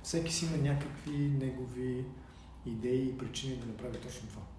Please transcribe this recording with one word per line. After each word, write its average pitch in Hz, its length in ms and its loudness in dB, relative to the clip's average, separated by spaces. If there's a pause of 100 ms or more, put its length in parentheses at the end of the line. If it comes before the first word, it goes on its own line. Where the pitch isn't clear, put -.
всеки 165 300 2
си 170 120 2
има 160 120 4
някакви 143 600 2
негови 127 880 2 (600)
идеи 123 420 4
и 123 100 0
причини 127 380 -2
да 120 100 -6
направи 113 320 -4
точно - 300 -8
това. 101 140 -8 (180)